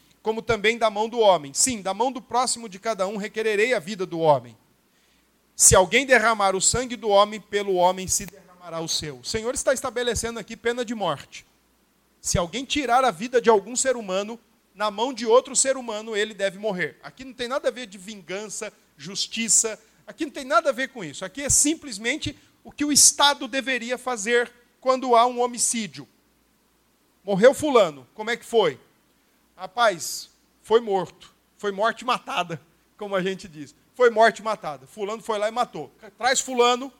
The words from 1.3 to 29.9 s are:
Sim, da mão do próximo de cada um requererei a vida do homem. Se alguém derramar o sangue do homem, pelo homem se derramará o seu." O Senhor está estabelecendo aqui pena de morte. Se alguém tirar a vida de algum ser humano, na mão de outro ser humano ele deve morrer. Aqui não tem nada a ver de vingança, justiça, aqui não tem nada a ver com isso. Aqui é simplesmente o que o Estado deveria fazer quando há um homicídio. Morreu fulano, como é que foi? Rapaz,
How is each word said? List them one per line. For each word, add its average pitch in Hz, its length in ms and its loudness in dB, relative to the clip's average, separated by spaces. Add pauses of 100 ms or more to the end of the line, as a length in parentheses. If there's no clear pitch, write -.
Sim, 226 300 -2
da 185 100 -4
mão 240 200 -2
do 240 100 -10
próximo 233 460 -2
de 185 100 -16
cada 196 300 -2
um 220 80 -6
requererei 214 580 0
a 202 60 0
vida 185 260 -6
do 165 140 -6
homem. 127 360 4 (1000)
Se - 180 6
alguém 202 320 4
derramar 214 480 4
o 185 60 -2
sangue 240 340 0
do 220 140 -8
homem, 202 320 4
pelo 202 340 -2
homem 185 320 2
se 202 180 -2
derramará 175 540 -14
o 165 100 -6
seu." 147 300 -6
O 123 60 -20
Senhor 220 280 -4
está 277 220 0
estabelecendo 233 640 -4
aqui 226 180 -14
pena 240 280 -4
de 226 100 -8
morte. 175 500 -6 (760)
Se - 180 -4
alguém 190 260 -4
tirar 262 400 0
a 240 60 4
vida 240 320 -2
de 220 80 4
algum 214 240 2
ser 254 220 0
humano, 208 420 -6 (380)
na 208 160 -2
mão 233 200 -2
de 226 140 -8
outro 247 300 4
ser 269 200 2
humano 220 400 -8
ele 214 180 -4
deve 190 220 -4
morrer. 185 460 -4
Aqui 254 220 -18
não 262 80 -18
tem 240 160 -8
nada 285 180 -2
a 247 60 -2
ver 240 140 -10
de 196 120 -18
vingança, 196 720 -12 (240)
justiça, 208 800 -2 (300)
aqui 294 180 -8
não 285 80 -8
tem 285 120 -10
nada 302 260 2
a - 20 2
ver 254 160 -4
com 214 160 -12
isso. 147 200 -12
Aqui 269 180 -10
é 277 60 -4
simplesmente 285 880 -2 (260)
o - 80 -20
que 285 120 -4
o 294 80 0
Estado 277 560 4
deveria 240 480 -4
fazer 240 560 -2 (280)
quando 254 340 2
há 233 120 8
um 247 140 -2
homicídio. 226 680 -4 (1160)
Morreu 202 300 6
fulano, 190 600 2
como 214 160 -8
é 233 60 -4
que - 80 -12
foi? 175 360 2 (760)
Rapaz, 190 720 -2 (320)